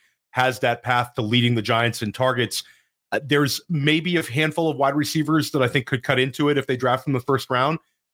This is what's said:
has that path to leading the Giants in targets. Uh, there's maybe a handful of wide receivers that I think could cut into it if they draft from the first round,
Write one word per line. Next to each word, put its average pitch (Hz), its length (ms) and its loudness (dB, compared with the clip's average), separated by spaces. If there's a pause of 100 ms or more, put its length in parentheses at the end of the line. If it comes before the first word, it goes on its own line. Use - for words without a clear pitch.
(300)
has 127 300 0
that 120 220 0
path 123 320 -2
to 120 80 -4
leading 120 320 2
the 113 80 0
Giants 117 400 0
in 104 100 -4
targets. 123 520 -2 (480)
Uh, - 100 -2
there's 143 460 0
maybe 160 480 0
a 160 60 0
handful 156 460 -2
of 151 80 -2
wide 139 200 2
receivers 151 560 0
that 139 100 2
I 123 60 2
think 139 180 0
could 127 160 -2
cut 131 160 0
into 135 300 0
it 143 100 2
if 131 80 -4
they 131 100 -2
draft 123 280 0
from 147 80 -2
the 127 80 0
first 131 300 -2
round, 135 280 2 (360)